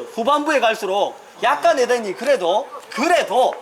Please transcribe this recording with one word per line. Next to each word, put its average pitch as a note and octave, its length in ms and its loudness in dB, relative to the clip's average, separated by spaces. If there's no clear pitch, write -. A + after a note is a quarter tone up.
후반부에 C#4+ 460 0
갈수록 G3+ 560 0
약간 D4 340 2
에덴이 A#3 380 0
그래도, A3+ 520 0
그래도 B3+ 720 2